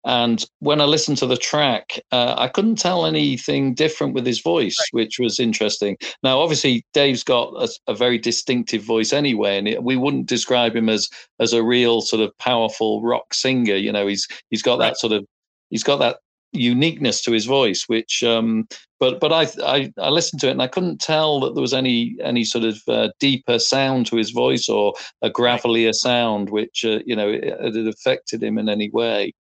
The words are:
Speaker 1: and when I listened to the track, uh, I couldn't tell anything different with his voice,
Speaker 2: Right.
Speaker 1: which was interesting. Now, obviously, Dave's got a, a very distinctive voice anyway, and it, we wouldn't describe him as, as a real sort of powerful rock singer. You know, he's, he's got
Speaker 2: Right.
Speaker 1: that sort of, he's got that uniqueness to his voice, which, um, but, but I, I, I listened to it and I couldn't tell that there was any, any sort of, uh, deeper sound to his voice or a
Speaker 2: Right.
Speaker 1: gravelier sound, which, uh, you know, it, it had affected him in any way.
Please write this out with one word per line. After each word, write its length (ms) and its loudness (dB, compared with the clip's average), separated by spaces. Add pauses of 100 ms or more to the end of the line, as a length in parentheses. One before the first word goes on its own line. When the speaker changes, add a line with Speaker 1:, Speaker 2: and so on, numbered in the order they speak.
Speaker 1:
and 380 2 (140)
when 220 2
I 40 6
listened 340 2
to 80 0
the 100 2
track, 640 -2 (100)
uh, 260 2
I 120 0
couldn't 320 0
tell 260 0
anything 680 0
different 400 0
with 120 -2
his 140 0
voice, 400 0
Speaker 2:
Right. 240 -2
Speaker 1:
which 160 -8
was 180 0
interesting. 580 0 (280)
Now, 160 4
obviously, 440 2 (100)
Dave's 280 4
got 300 0 (100)
a, 60 0 (180)
a 80 -2
very 240 2
distinctive 640 -2
voice 300 0
anyway, 460 2
and 100 -2
it, 160 -2
we 120 2
wouldn't 300 0
describe 480 0
him 140 2
as, 200 0 (300)
as 140 2
a 100 4
real 380 4
sort 220 0
of 160 -2
powerful 640 0
rock 320 -2
singer. 420 0
You 160 -2
know, 160 0
he's, 180 -2 (240)
he's 120 -4
got 180 2
Speaker 2:
Right. 80 2
Speaker 1:
that 100 -4
sort 140 -2
of, 120 0 (460)
he's 140 -6
got 140 2
that 180 0 (380)
uniqueness 680 0
to 100 -2
his 140 2
voice, 440 2
which, 340 -2
um, 440 0 (320)
but, 220 0
but 140 2
I, 120 4 (160)
I, 360 0
I 100 -2
listened 320 0
to 80 2
it 40 2
and 100 -2
I 40 0
couldn't 320 -4
tell 420 0
that 140 -2
there 60 -2
was 140 -2
any, 480 0
any 200 0
sort 220 -2
of, 240 -2
uh, 220 0 (100)
deeper 380 0
sound 480 0
to 100 -2
his 140 0
voice 360 0
or 280 2 (260)
a 60 -2
Speaker 2:
Right. 340 0
Speaker 1:
gravelier 340 2
sound, 540 0
which, 380 -4
uh, 180 0
you 100 -4
know, 140 0
it, 160 -2
it 300 -4
had 120 -2
affected 560 -4
him 140 -2
in 140 -2
any 180 -2
way. 540 -2